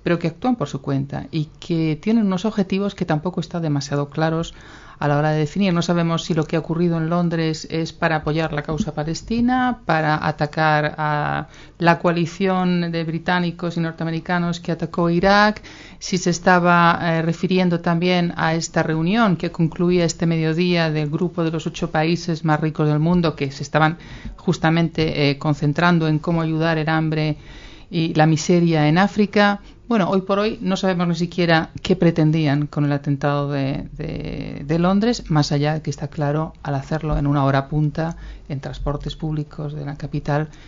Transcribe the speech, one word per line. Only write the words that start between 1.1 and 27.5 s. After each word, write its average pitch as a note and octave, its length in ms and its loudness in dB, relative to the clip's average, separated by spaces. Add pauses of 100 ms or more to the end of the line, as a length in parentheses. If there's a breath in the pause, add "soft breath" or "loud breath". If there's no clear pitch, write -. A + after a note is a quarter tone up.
y D3+ 200 -4 (100)
que D#3+ 420 -2
tienen A3 240 2
unos F#3+ 200 -2
objetivos G3+ 500 -2
que F3 100 -6
tampoco E3+ 340 -2
están E3+ 220 -6
demasiado C#3+ 480 -2
claros D#3+ 460 -2 (420 loud breath)
a D3 100 -2
la C#3+ 100 2
hora D#3 140 2
de D3+ 80 0
definir. F#3 340 0
No E3+ 80 2
sabemos E3 440 0
si F3+ 80 -2
lo D#3 100 2
que E3 140 -2
ha - 20 0
ocurrido E3+ 380 0
en D#3+ 120 -2
Londres E3 640 0
es D#3+ 220 -4
para D#3+ 240 0
apoyar D#3 340 -2
la D3 120 -4
causa D3+ 300 -4
palestina, A#3 920 -2
para D#3 420 0
atacar D3+ 680 0
a D3 500 -2 (300 loud breath)
la E3+ 220 4
coalición F3 920 0
de E3 140 -2
británicos E3+ 720 -2
y - 20 0
norteamericanos E3 800 -2
que - 140 -6
atacó E3+ 360 -2
Irak, G3+ 520 4 (380 loud breath)
si - 180 -2
se F3 140 0
estaba, F3 680 4
eh, E3 200 0
refiriendo E3+ 580 0
también F3 560 0
a E3 200 0
esta E3 280 0
reunión E3+ 540 2
que F3 140 -6
concluía F3 520 2
este E3+ 220 0
mediodía E3 680 2
del D3+ 180 -2
grupo E3+ 360 -2
de D#3+ 60 0
los D#3+ 140 -4
ocho E3+ 260 -6
países E3 520 0
más D#3 160 2
ricos D3+ 300 0
del D3+ 100 2
mundo E3+ 380 2
que C#3 140 -2
se C#3 120 -10
estaban D#3 340 2 (520 loud breath)
justamente, D#3+ 800 2
eh, C#3 80 0
concentrando D#3+ 720 2
en D3+ 100 2
cómo E3 220 -2
ayudar D#3+ 360 0
el D#3 120 -2
hambre D#3 480 0 (540 loud breath)